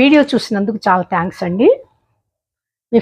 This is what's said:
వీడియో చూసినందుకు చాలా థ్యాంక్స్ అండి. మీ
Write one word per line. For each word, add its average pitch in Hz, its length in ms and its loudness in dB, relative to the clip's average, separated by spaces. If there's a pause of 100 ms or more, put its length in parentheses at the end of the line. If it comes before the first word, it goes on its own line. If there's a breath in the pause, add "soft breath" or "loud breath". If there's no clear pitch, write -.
వీడియో 285 200 4 (100)
చూసినందుకు 208 560 -4
చాలా 185 160 2 (100)
థ్యాంక్స్ 175 340 -6
అండి. 208 220 2 (1200)
మీ 233 100 2